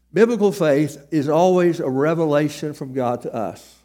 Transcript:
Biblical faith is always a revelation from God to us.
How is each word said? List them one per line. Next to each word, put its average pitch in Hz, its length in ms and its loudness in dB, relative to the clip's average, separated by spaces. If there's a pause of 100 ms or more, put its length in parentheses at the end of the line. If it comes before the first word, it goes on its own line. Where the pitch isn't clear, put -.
(140)
Biblical 208 380 2
faith 151 580 0
is 151 200 0
always 175 500 2
a 143 100 -2
revelation 151 840 0
from 135 200 -12
God 123 280 -2
to - 120 -10
us. 104 520 -10